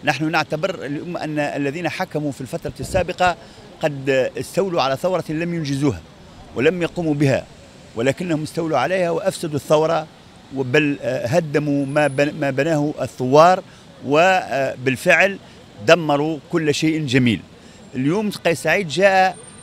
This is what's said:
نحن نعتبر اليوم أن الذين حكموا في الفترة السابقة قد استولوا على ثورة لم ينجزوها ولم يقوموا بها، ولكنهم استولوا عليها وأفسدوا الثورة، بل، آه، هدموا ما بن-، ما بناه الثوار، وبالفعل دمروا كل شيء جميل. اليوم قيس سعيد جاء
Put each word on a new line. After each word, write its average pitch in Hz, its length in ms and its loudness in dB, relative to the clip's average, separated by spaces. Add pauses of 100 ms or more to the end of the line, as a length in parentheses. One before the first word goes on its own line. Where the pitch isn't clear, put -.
نحن 151 280 -2
نعتبر 156 540 -2
اليوم 147 320 -8
أن 151 220 -6
الذين 143 500 -4
حكموا 151 420 -6
في - 100 -10
الفترة 139 380 -8
السابقة 180 580 0 (440)
قد 135 480 0 (100)
استولوا 170 420 -2
على 135 160 0
ثورة 180 320 -2
لم 170 240 -4
ينجزوها 139 480 -2 (540)
ولم 165 260 0
يقوموا 160 320 -2
بها، 139 320 2 (500)
ولكنهم 147 480 -2
استولوا 156 340 -4
عليها 170 320 0
وأفسدوا 165 460 -4
الثورة، 156 520 0 (460)
بل، 139 480 0
آه، 127 260 -4
هدموا 147 580 0
ما 147 220 2
بن-، 143 320 0
ما 139 120 -2
بناه 147 500 0
الثوار، 147 640 4 (420)
وبالفعل 151 1300 2 (500)
دمروا 156 520 4 (120)
كل 156 220 0
شيء 156 320 0
جميل. 123 340 2 (560)
اليوم 180 360 -2
قيس - 320 -2
سعيد 170 240 0
جاء 190 500 2 (240)